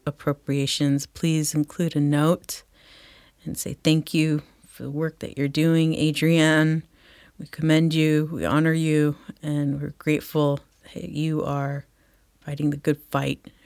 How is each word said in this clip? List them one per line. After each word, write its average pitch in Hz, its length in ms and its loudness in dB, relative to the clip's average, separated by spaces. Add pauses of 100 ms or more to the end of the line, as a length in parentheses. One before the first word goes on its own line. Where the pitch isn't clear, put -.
Appropriations. 139 1000 -2
Please 160 480 -2
include 151 420 -2
a 147 40 0
note 147 640 0 (840)
and - 140 -8
say - 160 -8 (100)
thank 156 300 2
you 156 280 0 (220)
for - 200 -16
the 135 60 -8
work 156 280 -6
that - 180 -12
you're 139 120 0
doing, 160 500 2
Adrienne. 156 840 2 (520)
We - 100 -16
commend 156 480 2
you, 156 380 2
we 98 120 -4
honor 156 300 2
you, 151 420 2 (260)
and 143 380 -2
we're 147 180 -8
grateful 147 600 0 (340)
that - 140 -10
you 156 340 -4
are 143 440 -6 (520)
fighting 147 320 -4
the 147 60 -4
good 147 220 -2 (120)
fight 139 400 -4 (160)